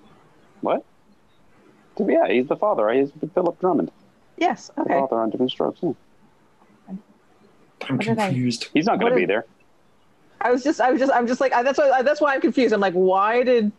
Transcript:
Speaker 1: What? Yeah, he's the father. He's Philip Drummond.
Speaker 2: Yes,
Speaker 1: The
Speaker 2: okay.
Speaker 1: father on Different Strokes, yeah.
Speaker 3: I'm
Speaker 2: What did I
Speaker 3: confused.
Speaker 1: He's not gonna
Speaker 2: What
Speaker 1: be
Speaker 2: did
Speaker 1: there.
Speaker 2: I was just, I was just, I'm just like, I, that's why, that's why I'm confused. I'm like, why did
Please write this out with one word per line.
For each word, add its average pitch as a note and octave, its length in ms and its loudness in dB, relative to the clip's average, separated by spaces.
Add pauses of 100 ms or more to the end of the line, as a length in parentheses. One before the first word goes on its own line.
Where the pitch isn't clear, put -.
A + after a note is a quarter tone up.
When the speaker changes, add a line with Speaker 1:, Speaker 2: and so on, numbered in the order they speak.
(600)
Speaker 1:
What? G3+ 220 -2 (1160)
Yeah, A3 280 2
he's B2 200 0
the E3 100 -4
father. D#3+ 320 0
He's C#3 220 0 (220)
Philip F3 260 -2
Drummond. F3 320 -2 (460)
Speaker 2:
Yes, - 380 -4
Speaker 1:
The D4 60 -4
Speaker 2:
okay. - 180 -4
Speaker 1:
father A#2 220 -2
on A2+ 80 -2
Different B2+ 220 -2
Strokes, - 300 -6
yeah. E3+ 100 -2 (1000)
Speaker 3:
I'm - 1080 -12
Speaker 2:
What G3+ 80 -4
did A3 140 -2
I G#3 80 0
Speaker 3:
confused. B2+ 460 -4
Speaker 1:
He's D#3+ 120 0
not F#3 140 0
gonna A#3 120 0
Speaker 2:
What B3+ 40 2
Speaker 1:
be F#3 60 2
Speaker 2:
did F3 80 0
Speaker 1:
there. F#3+ 160 -2 (960)
Speaker 2:
I A#3 100 0
was B3+ 120 0
just, C#4 180 0
I B3+ 100 4
was B3+ 80 0
just, C4+ 140 2
I'm A#3+ 140 2
just B3 120 -2
like, C4+ 140 2
I, A#3+ 100 2
that's C4+ 160 0
why, C4 220 4
that's D4 180 0
why C#4+ 160 2
I'm - 60 -4
confused. A#3 320 2
I'm G3+ 80 2
like, F#3+ 120 0
why F#3+ 500 2
did A3+ 360 2